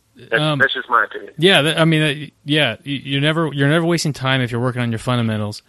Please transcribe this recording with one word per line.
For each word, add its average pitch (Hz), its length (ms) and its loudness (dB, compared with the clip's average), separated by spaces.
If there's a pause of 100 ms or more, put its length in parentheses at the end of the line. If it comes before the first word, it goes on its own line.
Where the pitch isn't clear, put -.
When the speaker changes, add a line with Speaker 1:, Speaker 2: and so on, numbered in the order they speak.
(160)
Speaker 1:
that's, - 260 -2
Speaker 2:
Um, 151 180 0
Speaker 1:
that's 131 140 2
just 127 160 -8
my 113 160 2
opinion. 101 320 -12
Speaker 2:
yeah, 170 240 4
that, 156 180 0
I 160 60 4
mean, 160 160 4
uh, 151 300 -2 (140)
yeah, 143 300 0 (100)
y-, 135 180 -6
you're 139 180 -2
never, 156 320 0
you're 139 160 2
never 165 160 2
wasting 165 280 0
time 131 280 -2
if 120 100 -2
you're 120 100 -2
working 123 200 -2
on 117 100 -2
your 113 80 -4
fundamentals. 110 680 -2